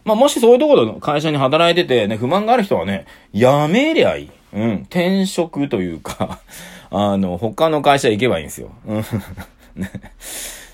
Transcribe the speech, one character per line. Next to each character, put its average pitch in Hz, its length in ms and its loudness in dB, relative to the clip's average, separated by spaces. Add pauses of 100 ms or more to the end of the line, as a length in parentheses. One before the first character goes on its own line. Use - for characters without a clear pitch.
ま 214 80 0
あ、 - 20 4
も 262 140 4
し 285 100 -2
そ 233 120 6
う - 20 10
い 254 40 10
う - 20 -2
と 302 100 2
こ 285 60 6
ろ 135 100 6
の 107 160 -4
会 147 220 -2
社 160 80 -2
に 147 80 -2
働 156 340 4
い - 20 -2
て 175 140 2
て 117 180 2
ね、 107 120 -4
不 123 80 -4
満 190 180 0
が 226 80 2
あ 254 60 6
る 202 60 0
人 117 120 0
は 85 80 -2
ね、 98 220 -6 (260)
や 135 340 4
め 269 280 2
り 185 100 4
ゃ 80 140 0
い 73 60 -12
い。 76 60 -18 (220)
う 104 100 -4
ん。 113 200 0
転 190 420 0
職 156 460 -4
と 104 100 -2
い 87 140 -6
う 76 60 -12
か、 - 400 -10 (280)
<laughs> - 240 -18
あ 101 240 0
の、 92 220 -2
他 117 320 -2
の 151 100 0
会 139 180 4
社 131 120 2
行 104 100 0
け 127 80 2
ば 85 120 0
い - 20 -8
い - 20 -12
ん - 40 -14
で - 20 -14
す - 100 -14
よ。 57 120 -16 (140)
う 107 120 -4
ん。 110 60 -4 (360)
<laughs> - 340 -20
ね。 196 160 -10 (840)